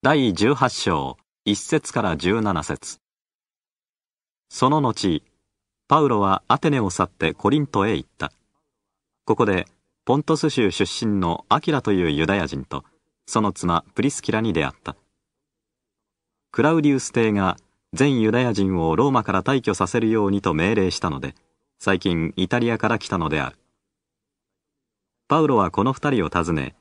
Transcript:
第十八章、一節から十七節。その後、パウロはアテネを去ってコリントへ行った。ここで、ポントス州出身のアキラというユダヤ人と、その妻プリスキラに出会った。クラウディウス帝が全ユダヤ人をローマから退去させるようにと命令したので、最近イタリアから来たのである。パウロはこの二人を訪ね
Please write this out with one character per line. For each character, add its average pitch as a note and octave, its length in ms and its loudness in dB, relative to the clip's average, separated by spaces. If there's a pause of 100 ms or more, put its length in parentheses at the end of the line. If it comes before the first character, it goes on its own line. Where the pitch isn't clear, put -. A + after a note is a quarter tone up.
第 C3 280 2
十 G#2 180 4
八 C3 160 2
章、 C#2+ 480 -2 (300)
一 G#2 120 -2
節 - 320 -4
か A#2 120 -2
ら F2 160 -2
十 G#2 240 0
七 F#2+ 200 -2
節。 - 360 -10 (1500)
そ - 180 0
の D3+ 140 2
後、 G2+ 400 0 (640)
パ D3+ 140 4
ウ C#3 80 2
ロ G#2+ 100 2
は F#2+ 260 0
ア B2 120 2
テ E3+ 100 0
ネ C#3+ 100 0
を G2+ 120 0
去 F2+ 140 2
っ E2+ 40 -4
て D#2+ 240 -2
コ - 160 -2
リ C#3+ 100 2
ン D3 80 -2
ト G2+ 200 0
へ G#2+ 100 0
行 - 80 -6
っ - 40 -20 (100)
た。 D2 120 -8 (920)
こ A2 120 0
こ A#2+ 100 4
で、 G2 200 0 (380)
ポ C3 140 2
ン D3+ 40 -2
ト D#3+ 140 0
ス D#3 140 0
州 A2 200 2
出 - 360 -2
身 G#2 140 0
の E2+ 280 -2
ア C3 140 2
キ D#3+ 100 -2
ラ C#3 80 0
と A2 120 -2
い F2+ 120 2
う E2 60 0
ユ E2 160 0
ダ G2 100 2
ヤ F2 100 -2
人 C#2 200 -8
と、 - 180 -10 (400)
そ - 160 -2
の G2+ 140 -2
妻 E2+ 280 -2 (120)
プ - 80 -4
リ C#3 80 0
ス - 120 -12
キ - 100 -4
ラ A2 100 0
に A2+ 100 -2
出 D#2 140 0
会 C2 60 -6
っ - 20 -20 (100)
た。 - 100 -12 (1600)
ク - 80 -2
ラ D#3 140 4
ウ E3 80 2
デ D3 80 4
ィ C#3 60 2
ウ B2+ 40 -2
ス - 100 -10
帝 A2 220 2
が F#2+ 240 0 (380)
全 C3 260 2
ユ A2 100 4
ダ B2 120 2
ヤ A#2+ 100 0
人 F#2+ 280 0
を D#2+ 160 2
ロ C#3 120 4
ー - 20 2
マ B2 140 2
か - 80 -4
ら F#2+ 100 0
退 C3 200 0
去 G#2 100 0
さ F#2 140 0
せ A#2+ 140 -2
る A2+ 100 0
よ A2 160 2
う G2 40 0
に G2 120 0
と F2+ 100 0
命 F2 220 2
令 F#2+ 160 2
し - 100 -8
た F#2 80 -2
の C#2+ 100 -4
で、 C#2 160 -10 (440)
最 F#2+ 200 0
近 E2 380 -2
イ F#2 100 -2
タ A#2+ 120 -2
リ A#2 120 0
ア A2+ 60 -2
か A2 120 -2
ら A2+ 100 -2
来 - 100 -12
た G2+ 80 -2
の D#2+ 140 -2
で D2+ 100 -2
あ B1+ 80 -4
る。 - 80 -16 (1700)
パ D3+ 120 4
ウ D3+ 80 2
ロ C3 80 2
は F#2 140 2
こ G2+ 120 0
の C3 120 2
二 - 160 -4
人 G#2 160 0
を - 20 -4
訪 F2 240 0
ね C#2+ 280 -4